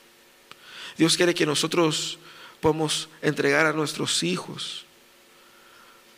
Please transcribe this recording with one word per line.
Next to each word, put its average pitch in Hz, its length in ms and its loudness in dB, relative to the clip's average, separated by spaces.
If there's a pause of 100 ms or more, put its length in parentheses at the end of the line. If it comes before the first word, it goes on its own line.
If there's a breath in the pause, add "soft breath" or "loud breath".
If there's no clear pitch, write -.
(960 loud breath)
Dios 160 200 4
quiere 175 160 4
que 170 120 0
nosotros 156 720 0 (440 loud breath)
podamos 156 480 0 (120)
entregar 147 440 2
a 151 80 2
nuestros 147 500 -2
hijos, - 600 -6 (1300 soft breath)